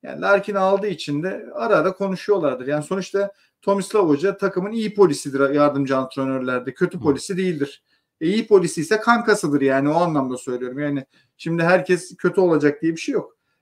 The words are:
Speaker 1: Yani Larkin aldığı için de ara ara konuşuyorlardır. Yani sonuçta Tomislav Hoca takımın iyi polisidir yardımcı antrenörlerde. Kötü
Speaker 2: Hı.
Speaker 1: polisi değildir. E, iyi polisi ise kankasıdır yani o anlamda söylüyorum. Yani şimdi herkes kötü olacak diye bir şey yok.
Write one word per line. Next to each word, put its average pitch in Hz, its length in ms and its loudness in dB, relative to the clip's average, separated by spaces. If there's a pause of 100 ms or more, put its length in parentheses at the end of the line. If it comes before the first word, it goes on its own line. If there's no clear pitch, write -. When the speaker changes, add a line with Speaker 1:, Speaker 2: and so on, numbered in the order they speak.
Speaker 1:
Yani - 180 -12
Larkin 196 340 2
aldığı 196 320 2
için 151 360 -4
de 190 320 -6
ara 226 220 2
ara 185 180 2
konuşuyorlardır. 175 720 -2
Yani 147 180 -2
sonuçta 196 480 -4 (300)
Tomislav 196 460 2
Hoca 165 280 2
takımın 190 360 -4
iyi 214 220 -4
polisidir 139 560 2
yardımcı 139 460 2
antrenörlerde. 131 760 -4
Kötü 180 240 -2
Speaker 2:
Hı. 123 40 -10
Speaker 1:
polisi 151 340 0
değildir. 175 460 -4 (380)
E, 160 60 -2
iyi 220 200 0
polisi 175 340 4
ise 214 200 0
kankasıdır 208 600 2
yani 135 280 2
o 151 60 0
anlamda 147 420 0
söylüyorum. 123 420 -8
Yani 143 260 -4 (320)
şimdi 170 260 -4
herkes 180 540 0
kötü 180 240 0
olacak 147 420 2
diye 165 100 0
bir 160 80 -8
şey - 120 -6
yok. - 240 -6 (260)